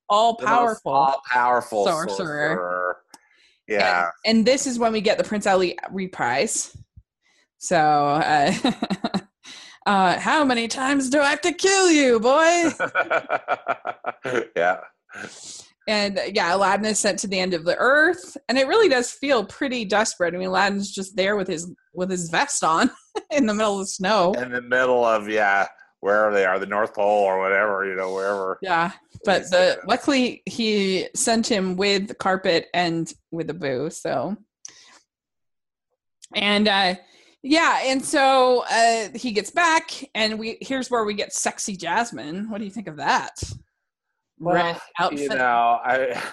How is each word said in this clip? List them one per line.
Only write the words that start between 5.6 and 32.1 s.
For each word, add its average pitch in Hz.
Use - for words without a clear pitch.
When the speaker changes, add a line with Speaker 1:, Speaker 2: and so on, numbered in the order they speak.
Speaker 2:
reprise. 180
So, -
uh, 147
<laughs> -
uh, 190
"How 277
many 233
times 269
do 294
I 277
have 294
to 349
kill 381
you, 262
boy?" 320
Speaker 1:
<laughs> -
Yeah. 82
Speaker 2:
And, 202
uh, 139
yeah, 185
Aladdin 196
is 214
sent 196
to 220
the 190
end 185
of 160
the 170
earth, 302
and 247
it 269
really 403
does 247
feel 262
pretty 247
desperate. 190
I 180
mean, 185
Aladdin's 196
just 190
there 190
with 190
his, 175
with 180
his 175
vest 190
on 175
<laughs> -
in 294
the 214
middle 208
of 196
the 190
snow. 190
Speaker 1:
In 127
the 123
middle 127
of, 107
yeah, 101
wherever 104
they 98
are, 95
the 98
North 104
Pole 104
or 95
whatever, 98
you 95
know, 95
wherever. 95
Speaker 2:
Yeah, 175
but 185
Speaker 1:
He's 170
Speaker 2:
the, 185
Speaker 1:
there. 180
Speaker 2:
luckily 254
he 202
sent 226
him 190
with 202
the -